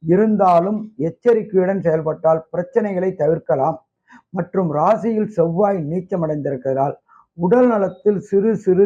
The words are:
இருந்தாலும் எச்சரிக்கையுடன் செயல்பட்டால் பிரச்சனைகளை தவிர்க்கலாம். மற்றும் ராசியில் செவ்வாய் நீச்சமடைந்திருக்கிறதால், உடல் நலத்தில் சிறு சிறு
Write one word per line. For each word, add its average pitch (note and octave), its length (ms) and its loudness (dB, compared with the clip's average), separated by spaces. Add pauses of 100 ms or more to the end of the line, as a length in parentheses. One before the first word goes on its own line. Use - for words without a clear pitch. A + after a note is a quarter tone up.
(120)
இருந்தாலும் G3 640 2 (300)
எச்சரிக்கையுடன் F#3+ 760 0
செயல்பட்டால் D#3+ 540 0 (120)
பிரச்சனைகளை F#3 580 -2 (100)
தவிர்க்கலாம். D#3 560 0 (640)
மற்றும் F3+ 400 -2
ராசியில் G#3+ 580 0
செவ்வாய் F3 440 0 (100)
நீச்சமடைந்திருக்கிறதால், D3 1040 -4 (420)
உடல் A#3 340 2
நலத்தில் G3 480 -2 (100)
சிறு G3+ 220 2 (120)
சிறு F#3 220 4